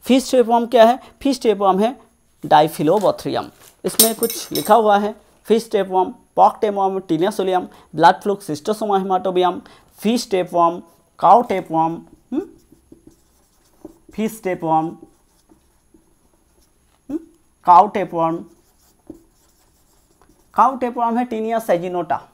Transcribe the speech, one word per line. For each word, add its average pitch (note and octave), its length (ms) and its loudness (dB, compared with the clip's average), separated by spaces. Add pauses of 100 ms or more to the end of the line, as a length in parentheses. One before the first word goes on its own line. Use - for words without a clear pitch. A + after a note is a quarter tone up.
फिश B3+ 280 0
टेपवर्म A#3 360 2
क्या A#3 180 6
है? A#3+ 140 2 (240)
फिश C#4 180 -2
टेपवर्म G3 400 2
है A3+ 200 -2 (460)
Dilophothrium। D#3 1000 0 (380)
इसमें A3+ 300 0
कुछ - 380 -6
लिखा D#3+ 220 2
हुआ G#3+ 240 4
है, G#3 160 -4 (300)
फिश A#3 260 -2
टेपवर्म, F#3+ 440 -2 (220)
पॉक G3+ 240 4
टेपवर्म, G3 400 -2
Taenia F3 300 -2
solium, F#3 360 -4 (280)
ब्लड F3 280 4
फ्लूक, G3+ 200 -4
Schistosoma G3+ 600 -4
hematobium, F#3 580 -2 (380)
फिश A3+ 320 -2
टेपवर्म, E3+ 520 0 (360)
काउ G3 240 6
टेपवर्म, E3 640 -4 (260)
हम्म? F4 140 -6 (1700)
फिश A3 300 -6
टेपवर्म, E3 520 -2 (2250)
हम्म? D#4 100 -8 (440)
काउ F3 240 6
टेपवर्म, E3+ 560 -4 (2000)
काउ B3+ 220 2
टेपवर्म A#3+ 420 -4
है B3 100 -4
Taenia A3+ 380 -6
saginata F3 520 -2 (160)